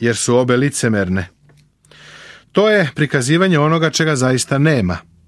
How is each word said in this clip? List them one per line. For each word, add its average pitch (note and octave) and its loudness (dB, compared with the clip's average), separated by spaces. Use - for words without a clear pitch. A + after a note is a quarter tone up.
jer A#2 -2
su A#2+ 0
obe B2 2
licemerne. G#2 -2
To G#3 2
je G3 2
prikazivanje D3+ 0
onoga D#3+ 0
čega D#3 -2
zaista B2+ 0
nema. B2 0